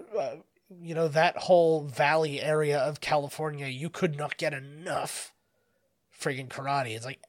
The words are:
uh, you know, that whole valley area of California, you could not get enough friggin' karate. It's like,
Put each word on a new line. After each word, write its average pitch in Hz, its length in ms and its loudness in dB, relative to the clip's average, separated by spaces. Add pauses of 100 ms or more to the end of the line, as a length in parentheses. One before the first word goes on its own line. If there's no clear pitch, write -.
(180)
uh, 135 180 -4 (460)
you 165 140 -8
know, 165 140 0
that 160 260 4
whole 165 480 6
valley 147 560 2
area 151 400 2
of 143 220 0
California, 147 680 -2
you 135 220 -6
could 165 260 0
not 143 220 -6
get 156 160 -2
enough 143 800 -8 (840)
friggin' 135 300 -4
karate. 135 480 -2
It's 113 80 -10
like, 135 260 -12